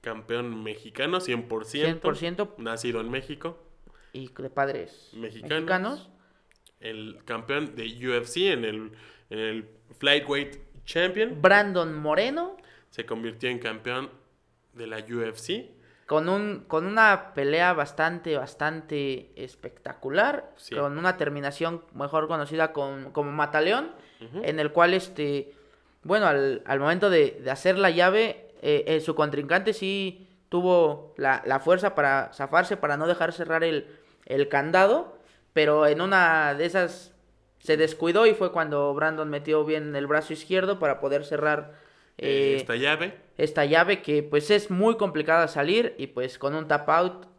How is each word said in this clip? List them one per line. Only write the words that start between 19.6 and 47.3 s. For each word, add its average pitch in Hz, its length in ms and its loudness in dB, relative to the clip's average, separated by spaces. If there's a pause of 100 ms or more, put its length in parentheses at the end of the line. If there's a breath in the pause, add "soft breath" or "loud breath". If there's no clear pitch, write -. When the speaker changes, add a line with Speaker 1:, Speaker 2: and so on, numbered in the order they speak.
Speaker 1:
Sí. - 180 -14
Speaker 2:
Con 143 220 -2
una 180 200 0
terminación 147 680 -4 (100)
mejor 143 340 -2
conocida 160 440 -2
con, 139 400 -6
como 147 200 -2
Mataleón. 156 600 0 (300 loud breath)
Speaker 1:
Ujú. 123 220 -12
Speaker 2:
En 156 160 -2
el 147 120 -2
cual, 175 220 4
este, 147 600 -4 (500 soft breath)
bueno, 196 240 2
al, 139 380 2
al 135 140 0
momento 175 300 2
de, 151 340 6
de 127 80 -4
hacer 180 260 2
la 196 120 4
llave, 190 560 2 (180)
eh, 147 240 2
eh, 156 140 2
su 156 120 -4
contrincante 151 600 0
sí 190 540 -6 (220 loud breath)
tuvo 175 680 2
la, 135 280 0
la 135 140 0
fuerza 185 340 2
para 139 400 2
zafarse, 165 440 0
para 147 200 0
no 156 80 -2
dejar 170 280 0
cerrar 160 300 -2
el, 156 220 -2 (400 loud breath)
el 139 220 0
candado. 185 720 2 (340 soft breath)
Pero 151 320 4
en 147 160 4
una 165 540 4
de 151 100 -2
esas 175 480 -4 (460)
se 156 180 0
descuidó 165 480 2
y 220 80 8
fue 190 180 0
cuando 147 440 0
Brandon 156 340 -2
metió 147 360 0
bien 151 300 -4
el 139 120 -4
brazo 156 260 0
izquierdo 185 460 -2
para 143 200 2
poder 143 260 0
cerrar, 151 500 -2 (420 loud breath)
Speaker 1:
Eh, 139 360 2
Speaker 2:
eh, - 20 2
Speaker 1:
esta 131 200 -2
llave. 156 380 0 (240)
Speaker 2:
esta 151 280 0
llave 170 360 4
que, 147 220 0
pues, 147 260 0
es 208 220 2
muy 214 260 2
complicada 160 500 2
salir 165 520 0
y, 139 80 -6
pues, 127 320 -6
con 143 160 -2
un 156 120 -6
tap 147 220 0
out 180 380 2 (120)